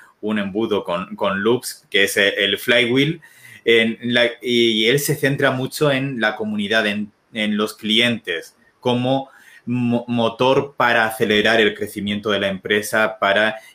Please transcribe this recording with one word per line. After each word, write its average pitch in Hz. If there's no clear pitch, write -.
un 107
embudo 101
con, 90
con 98
loops, 123
que 98
es 98
el, 101
el 101
flywheel. 123
En 113
la, 120
y 117
él 131
se 147
centra 139
mucho 131
en 131
la 107
comunidad, 107
en, 104
en 107
los 107
clientes, 110
como 127
mo-, 120
motor 120
para 117
acelerar 110
el 104
crecimiento 104
de 98
la 98
empresa, 104
para 104